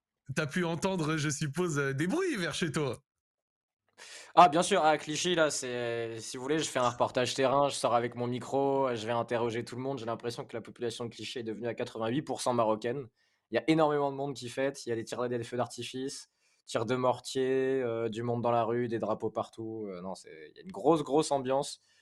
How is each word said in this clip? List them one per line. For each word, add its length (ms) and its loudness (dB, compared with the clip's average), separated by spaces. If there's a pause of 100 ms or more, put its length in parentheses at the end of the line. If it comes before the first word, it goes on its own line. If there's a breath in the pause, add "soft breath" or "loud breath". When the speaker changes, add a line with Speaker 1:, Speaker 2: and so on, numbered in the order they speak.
(360)
Speaker 1:
T'as 120 0
pu 180 0
entendre, 500 0
je 140 0
suppose, 500 -2
euh, 140 2
des 140 0
bruits 280 0
vers 180 -2
chez 200 -2
toi. 280 -2 (1400 loud breath)
Speaker 2:
Ah, 120 12
bien 140 4
sûr, 200 2
à 140 6
Clichy, 380 -2
là, 140 4
c'est... 680 -4
si 160 -12
vous 80 -8
voulez, 160 0
je 80 -2
fais 120 -2
un 100 4
reportage 440 0
terrain, 360 4
je 60 -6
sors 200 2
avec 200 2
mon 120 -2
micro, 680 0
je 120 -4
vais 80 -2
interroger 500 0
tout 140 -10
le 40 -6
monde. 180 -4
J'ai 60 -8
l'impression 380 -6
que 100 -18
la 60 -6
population 460 -6
de 40 -8
Clichy 300 -10
est 40 -6
devenue 240 -6
à 60 -2
quatre-vingt-huit 500 -4
pour 180 -6
cent 120 2
marocaine. 540 0 (440)
Il 40 0
y 20 4
a 120 0
énormément 420 4
de 60 -8
monde 180 -4
qui 140 -10
fête, 360 -2
il 40 -6
y 20 0
a 40 0
des 100 -4
tirs, 240 -4
des 160 -2
feux 100 -8
d'artifice, 760 -6 (360)
tirs 200 -2
de 100 2
mortier, 840 2
euh, 280 0
du 140 -6
monde 180 -2
dans 100 2
la 140 4
rue, 240 0
des 100 -2
drapeaux 300 -2
partout. 580 -6
Euh, 140 -10
non, 140 -8
c'est, 360 -18
il 60 -20
y 20 -20
a 40 -18
une 100 -14
grosse, 300 4
grosse 280 2
ambiance. 500 -2 (200 soft breath)